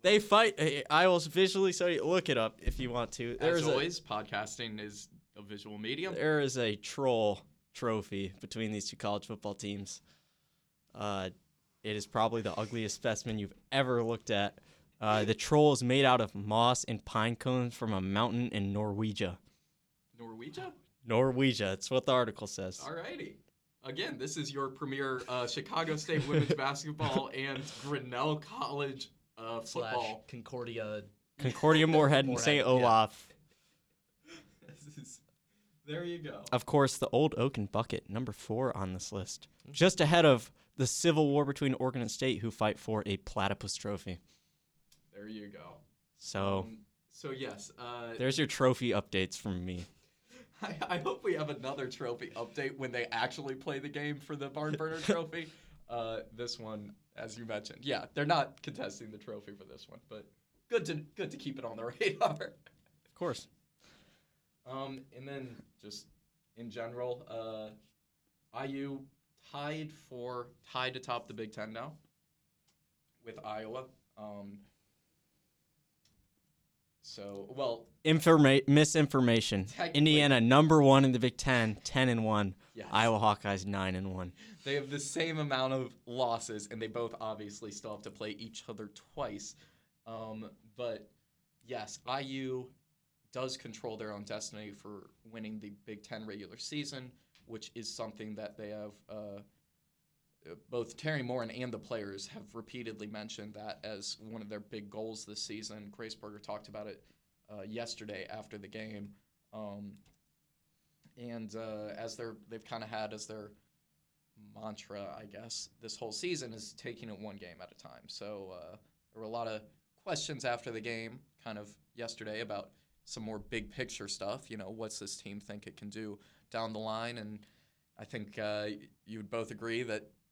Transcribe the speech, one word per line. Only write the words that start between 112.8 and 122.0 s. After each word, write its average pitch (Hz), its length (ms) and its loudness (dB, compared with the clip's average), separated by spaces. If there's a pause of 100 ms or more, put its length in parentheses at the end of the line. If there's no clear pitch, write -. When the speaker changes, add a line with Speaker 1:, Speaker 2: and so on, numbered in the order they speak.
Speaker 2:
had 107 260 -6
as 107 140 -10
their 107 260 -12 (1040)
mantra, 104 640 -10
I 110 80 -14
guess, 107 420 -10 (120)
this 113 160 -10
whole 113 160 -6
season 147 400 -6
is 107 200 -14
taking 117 360 -12
it 104 100 -12
one 104 180 -10
game 87 240 -16
at 90 100 -14
a - 60 -20
time. 62 320 -20
So, 101 500 -10
uh, 85 180 -16 (360)
there 110 80 -16
were 110 60 -10
a - 40 -8
lot 117 160 -4
of 110 160 -6 (420)
questions 151 400 -6
after 120 260 -2
the 113 100 -6
game, 113 400 -8 (240)
kind 107 140 -8
of 104 140 -14 (220)
yesterday, 110 460 -8